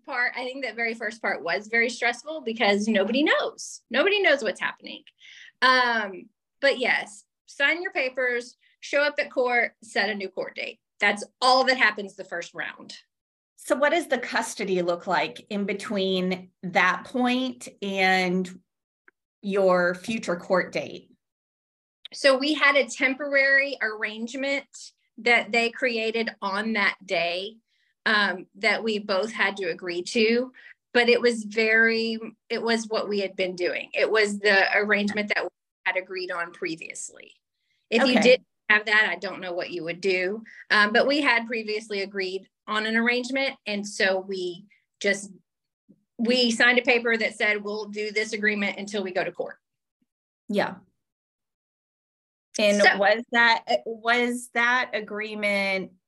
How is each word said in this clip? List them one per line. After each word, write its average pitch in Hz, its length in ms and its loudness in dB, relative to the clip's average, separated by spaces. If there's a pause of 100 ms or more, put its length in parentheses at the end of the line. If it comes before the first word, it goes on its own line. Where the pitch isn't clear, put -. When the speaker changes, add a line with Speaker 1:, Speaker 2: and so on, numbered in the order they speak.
Speaker 1:
part, 247 300 -4
I 247 80 -8
think 262 200 -8
that 220 120 -6
very 226 180 -4
first 226 280 -10
part 185 220 -4
was 185 240 -4
very 233 220 0
stressful 254 520 -4
because 220 460 0
nobody 208 360 2
knows. - 680 -2
Nobody 392 320 2
knows 302 220 4
what's - 180 -4
happening. - 420 -10 (580)
Um, 233 680 2 (340)
but 262 180 2
yes, 170 440 -2 (240)
sign 302 340 0
your 370 100 -6
papers, 254 680 -4 (240)
show 285 200 0
up 285 180 0
at 277 120 -2
court, 247 420 0 (100)
set 208 260 -2
a 214 60 -4
new 196 140 -8
court - 260 -10
date. - 240 -10 (200)
That's 208 240 0 (180)
all 254 240 6
that 254 120 2
happens 208 380 0
the 185 80 -14
first 170 300 -10
round. - 420 -12 (600)
Speaker 2:
So - 180 -2
what 285 160 2
does 330 160 0
the 254 120 0
custody 214 640 -2
look 175 260 -2
like 160 420 -2
in 202 160 -4
between 190 840 -2 (140)
that 180 420 0
point 247 640 -2 (140)
and 185 680 0 (1000)
your 185 480 4
future 214 420 -6
court 180 380 0
date? 123 360 -8 (1040)
Speaker 1:
So 269 240 4
we 285 180 0
had 285 200 2
a 262 120 2
temporary 269 960 0
arrangement 226 840 -6 (540)
that 233 320 2
they 233 180 2
created 233 640 -2 (100)
on 208 320 -2
that 202 220 0 (100)
day, 185 520 -4 (480)
um, 202 500 0
that 202 280 0
we 220 160 -2
both 202 320 -2
had 208 260 -2
to 196 80 -4
agree 175 360 -6
to, 233 500 0 (420)
but 240 160 4
it 240 120 6
was 233 220 2
very, 226 760 2 (320)
it 233 120 -4
was 226 260 0
what 214 200 -2
we 202 120 -2
had 190 160 -4
been 185 200 -2
doing. 170 380 -4
It 202 160 2
was 208 300 2
the 202 260 4 (100)
arrangement 208 600 0
that 175 80 -2
we 180 60 -4 (360)
had 185 120 -2
agreed 185 340 -8
on 175 200 -6
previously. - 840 -12 (580)
If 233 120 2
you 254 100 2
Speaker 2:
Okay. 233 80 4
Speaker 1:
didn't 254 260 6 (220)
have 214 160 4
that, 214 260 4
I 175 60 -4
don't 185 240 -8
know 185 120 -6
what 175 160 -4
you 170 140 -8
would 170 180 -6
do. 190 420 0 (280)
Um, 208 200 6
but 220 160 6
we 285 140 2
had 233 240 2
previously 214 560 -6
agreed 190 460 -6 (200)
on 214 200 -2
an 226 100 0
arrangement, 247 580 0 (120)
and 202 200 -4
so 190 320 0
we 185 460 -8 (340)
just 202 320 -2 (840)
we 240 340 2
signed 240 280 6
a - 40 -6
paper 240 340 2
that 214 180 -2
said, 208 280 0
"We'll 208 220 -6
do 208 260 -8
this 214 220 -4
agreement 208 440 -2
until 202 260 -6
we 185 80 -6
go 180 120 -2
to 170 80 -6
court." - 260 -10 (880)
Speaker 2:
Yeah. 196 280 -2 (1800)
And - 240 4
Speaker 1:
So 202 160 6
Speaker 2:
was 214 260 4 (100)
that, 233 300 4 (220)
was 240 680 0
that 240 400 0
agreement 208 1000 -2 (160)